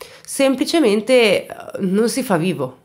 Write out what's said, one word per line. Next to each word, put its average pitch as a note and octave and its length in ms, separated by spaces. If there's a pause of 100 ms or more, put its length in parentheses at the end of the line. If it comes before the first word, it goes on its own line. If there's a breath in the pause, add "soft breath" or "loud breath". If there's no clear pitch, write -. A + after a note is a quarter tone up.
(220 loud breath)
semplicemente, B3+ 1200
eh, - 20 (320)
non G3 300
si B3+ 140
fa G3+ 120
vivo. D#3 500